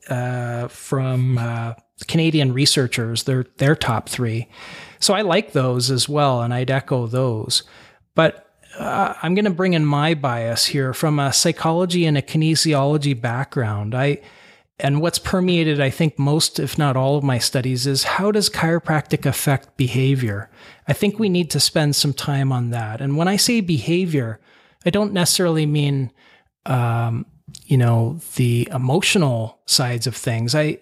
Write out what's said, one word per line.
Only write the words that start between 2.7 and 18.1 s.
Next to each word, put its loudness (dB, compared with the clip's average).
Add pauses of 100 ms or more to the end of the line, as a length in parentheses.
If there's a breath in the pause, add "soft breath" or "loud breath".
their, 0 (120)
their 4
top -4
three. -4 (500 loud breath)
So 2
I 0
like 0
those 0
as 0
well, 2
and -2
I'd -2
echo -2
those. -2 (500 loud breath)
But, 4 (440)
uh, -2
I'm 0
gonna 2
bring 0
in 2
my 2
bias -2
here -2
from 0
a 0
psychology 0
and 2
a 0
kinesiology 2
background. -4
I, 0 (600 loud breath)
and 2
what's -2
permeated, 2
I 2
think, 0
most, 0
if -4
not 2
all 2
of 0
my 2
studies -2
is 0
how 0